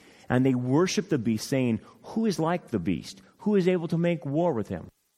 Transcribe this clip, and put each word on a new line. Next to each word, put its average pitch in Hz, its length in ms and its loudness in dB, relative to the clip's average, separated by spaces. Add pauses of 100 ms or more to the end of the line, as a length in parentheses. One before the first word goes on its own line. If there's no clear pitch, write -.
(280)
And 127 160 4
they 135 100 4
worshiped 135 560 0
the 151 80 2
beast, 110 300 -2
saying, 123 320 0 (220)
"Who 226 240 -2
is 180 140 0
like 170 280 -2
the 107 120 -2
beast? 82 420 -4 (160)
Who 208 160 0
is 185 140 2
able 180 200 0
to 165 100 0
make 170 280 0
war 160 260 0
with 113 140 -2
him?" 98 220 -8 (300)